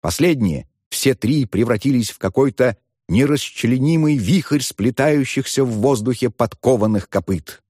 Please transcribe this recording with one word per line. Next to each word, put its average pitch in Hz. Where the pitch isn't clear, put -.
Последние, 107
все -
три, 131
превратились 117
в -
какой-то 127
нерасчленимый 143
вихрь 139
сплетающихся 135
в 127
воздухе 120
подкованных 110
копыт. -